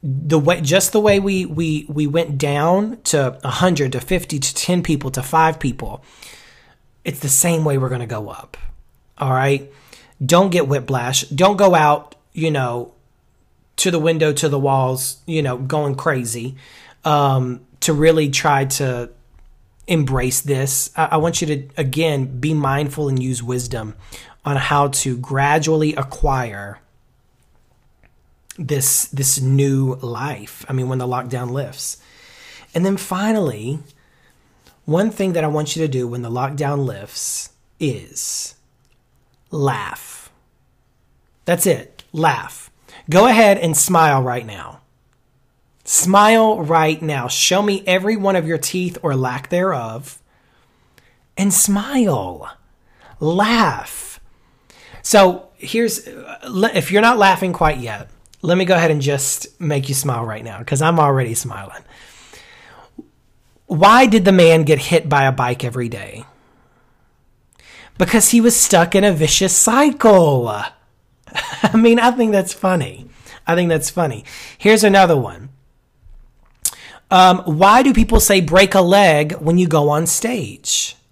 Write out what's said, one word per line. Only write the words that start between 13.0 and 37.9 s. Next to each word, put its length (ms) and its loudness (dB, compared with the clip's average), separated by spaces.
to 160 -2
the 80 0
window, 320 0
to 160 -2
the 100 -2
walls, 680 -2
you 160 -4
know, 140 -4
going 380 -4
crazy, 600 -6
um, 560 0
to 120 -2
really 360 2
try 360 0
to 460 -6
embrace 520 -2
this. 560 -4
I, 160 -2
I 60 0
want 220 -2
you 60 -4
to, 300 -6
again, 640 -4
be 140 -2
mindful 540 -4
and 140 -2
use 200 -6
wisdom 520 -8
on 120 -4
how 320 0
to 280 -4
gradually 800 -2
acquire 840 -6
this, 500 -4
this 320 -4
new 560 0
life. 720 -12
I 40 -8
mean, 160 -4
when 100 -4
the 80 -6
lockdown 440 -6
lifts. 480 -10
And 100 -2
then 120 -2
finally, 840 -4
one 240 0
thing 240 -4
that 100 -2
I 40 -2
want 280 -4
you 60 -4
to 100 -2
do 160 -4
when 140 -8
the 80 -10
lockdown 540 -4
lifts 680 -10
is 760 -10